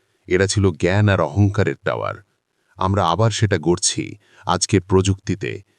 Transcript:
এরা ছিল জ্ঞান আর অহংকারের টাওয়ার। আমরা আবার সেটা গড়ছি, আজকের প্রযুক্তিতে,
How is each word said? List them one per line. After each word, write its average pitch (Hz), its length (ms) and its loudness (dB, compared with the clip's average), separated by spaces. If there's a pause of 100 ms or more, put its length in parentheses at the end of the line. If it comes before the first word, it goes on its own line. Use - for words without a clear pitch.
(260)
এরা 92 200 2
ছিল 95 240 2
জ্ঞান 92 380 2
আর 92 120 2
অহংকারের 92 640 0
টাওয়ার। 52 300 -4 (600)
আমরা 95 320 0
আবার 104 220 2
সেটা 98 280 0
গড়ছি, 82 580 -2 (300)
আজকের 90 340 0
প্রযুক্তিতে, 95 800 -2 (160)